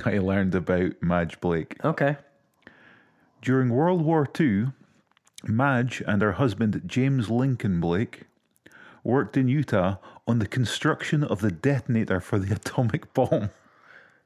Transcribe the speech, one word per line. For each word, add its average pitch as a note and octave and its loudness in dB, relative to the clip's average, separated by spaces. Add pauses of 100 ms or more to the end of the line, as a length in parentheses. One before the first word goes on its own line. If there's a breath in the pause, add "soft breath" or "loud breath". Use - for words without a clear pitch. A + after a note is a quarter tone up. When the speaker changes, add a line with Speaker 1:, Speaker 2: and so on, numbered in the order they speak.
Speaker 1:
I G2+ 0
learned F#2+ 0
about F2+ 0 (100)
Madge E2+ -2
Blake. E2 -2
Speaker 2:
Okay. D3 0 (1200 loud breath)
Speaker 1:
During B2+ 2
World E3 2
War D#3 2
Two, B2 0 (720 soft breath)
Madge B2 0
and G#2 2
her G#2+ 2
husband G#2+ 0
James B2+ 0
Lincoln A#2 0
Blake E2+ -2 (800 loud breath)
worked A#2 0
in C3 2
Utah G2+ 0 (300 loud breath)
on A#2+ 2
the G#2 -2
construction D3 -2
of G2+ -4
the G#2+ 0
detonator A2+ 0
for - -2
the F#2+ -2
<laughs> - -
atomic - -4
bomb. A#2 0 (760 soft breath)